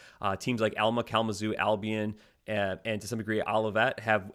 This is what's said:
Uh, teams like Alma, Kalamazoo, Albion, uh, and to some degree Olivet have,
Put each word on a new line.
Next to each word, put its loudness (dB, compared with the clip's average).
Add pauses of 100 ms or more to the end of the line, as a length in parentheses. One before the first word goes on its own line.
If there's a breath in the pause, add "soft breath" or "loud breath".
(200 loud breath)
Uh, 0
teams 0
like 2
Alma, 2
Kalamazoo, 0
Albion, 0 (340 soft breath)
uh, -2
and -2
to -12
some -4
degree 0
Olivet 2
have, 0